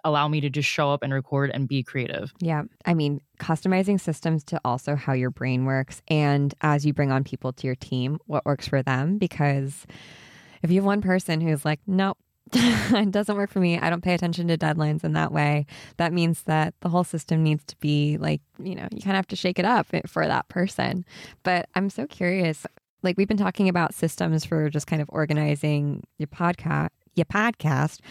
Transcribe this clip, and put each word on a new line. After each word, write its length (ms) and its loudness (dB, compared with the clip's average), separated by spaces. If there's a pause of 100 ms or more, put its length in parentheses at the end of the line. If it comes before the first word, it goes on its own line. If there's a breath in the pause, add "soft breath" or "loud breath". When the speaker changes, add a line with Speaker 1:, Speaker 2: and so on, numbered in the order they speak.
Speaker 1:
allow 240 2
me 140 0
to 80 0
just 180 -2
show 240 0
up 100 -2
and 100 -2
record 380 0
and 180 -2
be 140 0
creative. 580 -6
Speaker 2:
Yeah. 220 -2 (240)
I 80 4
mean, 260 0 (200)
customizing 600 2
systems 440 -2
to 200 -6
also 320 -2
how 180 -2
your 160 0
brain 340 -2
works, 440 -2
and 520 2
as 260 2
you 60 2
bring 180 0
on 140 2
people 300 -6
to 120 -6
your 100 -2
team, 500 -4
what 200 -2
works 220 -2
for 140 2
them, 360 0
because 680 -2 (760 loud breath)
if 80 2
you 60 4
have 100 2
one 160 2
person 380 0
who's 240 0
like, 220 -2
"Nope, 320 0 (180)
<laughs> 180 -20
it 560 4
doesn't 260 0
work 140 0
for 100 0
me. 180 4
I 120 0
don't 120 -2
pay 120 2
attention 340 0
to 100 2
deadlines 460 0
in 80 0
that 200 0
way," 340 2 (320 loud breath)
that 160 0
means 300 0
that 360 0
the 80 -2
whole 160 2
system 380 0
needs 240 2
to 120 -16
be, 400 2
like, 220 -2 (180)
you 160 -10
know, 160 -10
you 120 -12
kinda 140 0
have 120 0
to 80 -8
shake 220 -2
it 80 2
up 260 2
i-, 140 -2
for 200 -2
that 220 0
person. 560 -2 (380 loud breath)
But 320 0
I'm 160 0
so 160 -6
curious, 600 -2 (360)
like, 160 0
we've 100 2
been 80 2
talking 320 2
about 260 2
systems 520 0
for 240 0
just 160 -2
kind 160 0
of 80 -8
organizing 960 0 (140)
your 100 -6
podca-, 600 -2 (260)
your 120 2
podcast, 760 0 (100)